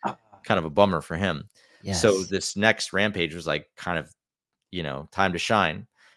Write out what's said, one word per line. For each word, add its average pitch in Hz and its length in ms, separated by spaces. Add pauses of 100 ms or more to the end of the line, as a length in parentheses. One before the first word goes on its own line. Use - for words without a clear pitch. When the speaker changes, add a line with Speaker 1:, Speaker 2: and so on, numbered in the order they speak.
Speaker 1:
Ah. - 140 (260)
Speaker 2:
kind 104 140
of 80 80
a 80 40
bummer 92 320
for 82 140
him. 87 320 (420)
So 95 240
Speaker 1:
Yes. 95 160
Speaker 2:
this 95 260
next 107 380
rampage 95 400
was, 82 120
like, 76 300
kind 87 220
of, - 160 (580)
you 87 120
know, 71 280
time 95 220
to 85 60
shine. 101 480 (280)